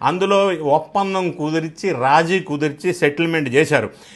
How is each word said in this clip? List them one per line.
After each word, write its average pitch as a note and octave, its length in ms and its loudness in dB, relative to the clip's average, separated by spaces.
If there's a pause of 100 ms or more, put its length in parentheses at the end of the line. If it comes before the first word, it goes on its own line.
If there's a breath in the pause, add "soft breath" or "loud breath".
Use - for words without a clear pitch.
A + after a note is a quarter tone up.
అందులో G3 440 2
ఒప్పందం F3 840 -2
కుదిర్చి, D#3+ 600 -4
రాజీ D#3+ 480 2
కుదిర్చి D3 540 -4
సెటిల్మెంట్ D#3+ 560 0
చేశారు. C3 400 2 (260 loud breath)